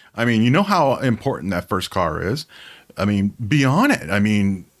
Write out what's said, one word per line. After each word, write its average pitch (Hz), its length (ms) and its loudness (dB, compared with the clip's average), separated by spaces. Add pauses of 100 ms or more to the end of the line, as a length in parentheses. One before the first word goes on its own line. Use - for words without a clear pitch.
(160)
I 117 100 -2
mean, 113 180 2
you 123 80 4
know 175 120 2
how 175 340 2
important 107 540 -4
that 87 180 -4
first 92 200 -4
car 85 320 -2
is. 117 240 -4 (520)
I 98 80 -2
mean, 101 280 0 (140)
be 139 160 2
on 160 260 2
it. - 200 -2
I 98 100 0
mean, 101 460 0 (160)